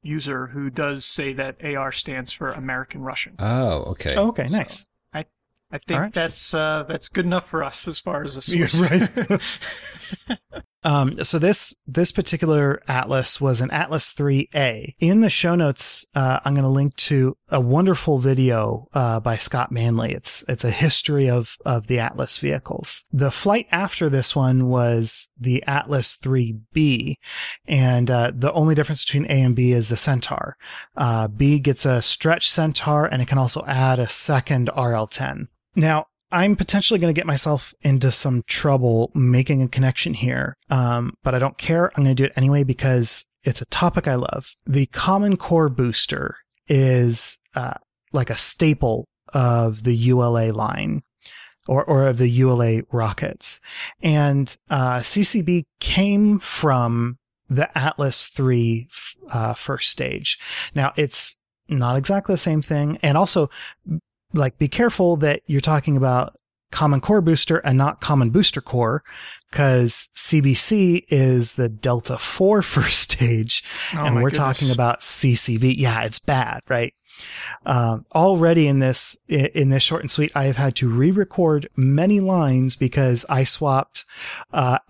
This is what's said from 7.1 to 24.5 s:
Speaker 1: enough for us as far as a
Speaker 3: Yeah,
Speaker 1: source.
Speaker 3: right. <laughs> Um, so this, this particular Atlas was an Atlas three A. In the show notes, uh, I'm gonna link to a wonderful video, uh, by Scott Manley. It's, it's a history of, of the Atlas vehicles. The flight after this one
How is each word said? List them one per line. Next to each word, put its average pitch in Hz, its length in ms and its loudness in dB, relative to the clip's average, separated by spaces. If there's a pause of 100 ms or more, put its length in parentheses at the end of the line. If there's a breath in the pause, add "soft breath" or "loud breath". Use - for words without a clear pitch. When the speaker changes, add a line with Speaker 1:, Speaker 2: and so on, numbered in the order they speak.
Speaker 1:
enough 175 240 -2
for 156 140 -4
us - 240 -8
as 160 140 -8
far 151 240 -6
as 139 120 -12
a 170 200 -4
Speaker 3:
Yeah, 165 100 2
Speaker 1:
source. 165 240 0
Speaker 3:
right. 185 560 0
<laughs> - 920 -14 (420)
Um, 143 400 0
so - 160 0
this, 185 360 2 (120)
this 170 240 0
particular 151 800 0
Atlas 131 500 -2
was 131 220 0
an 123 100 -2
Atlas 151 420 -2
three 143 420 0
A. 127 440 -4
In 190 220 4
the 220 80 6
show 175 260 0
notes, - 600 0
uh, 131 280 0
I'm 139 120 0
gonna 135 160 2
link 139 260 0
to 131 400 0 (140)
a 139 100 0
wonderful 147 580 2
video, 123 760 0
uh, 117 260 0
by 110 160 -2
Scott - 340 -4
Manley. 117 420 -2
It's, - 360 -4
it's 123 160 -4
a 120 60 0
history 143 580 0
of, 123 260 -2 (120)
of 120 220 -2
the 123 100 0
Atlas 127 400 -4
vehicles. - 720 -6
The 139 180 0
flight 214 400 0
after 175 380 -2
this 135 260 0
one 131 360 2